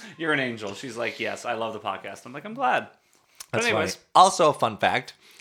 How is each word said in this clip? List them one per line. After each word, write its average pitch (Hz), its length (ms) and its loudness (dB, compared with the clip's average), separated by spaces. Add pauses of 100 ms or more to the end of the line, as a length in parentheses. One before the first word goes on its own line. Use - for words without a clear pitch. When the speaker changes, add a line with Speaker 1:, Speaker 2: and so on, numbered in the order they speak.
(160)
Speaker 1:
"You're 165 160 -2
an 143 80 0
angel." 110 340 -4
She's 113 220 -10
like, 117 240 -6
"Yes, 104 240 -6
I 120 100 -4
love 113 200 -4
the 104 60 -10
podcast." 101 440 -10
I'm 123 80 -16
like, 147 140 -14
"I'm 214 80 -12
glad." 240 340 -2 (640)
But 113 100 -2
Speaker 2:
That's 240 40 0
Speaker 1:
anyways. 185 300 0
Speaker 2:
funny. - 80 -20 (100)
Also, 180 360 8
a - 20 -2
fun 113 260 0
fact, 107 360 0 (260)